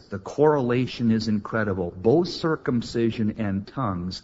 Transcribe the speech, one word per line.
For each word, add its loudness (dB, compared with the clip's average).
the -8
correlation 2
is 2
incredible. -2
Both 4
circumcision -2
and -2
tongues -6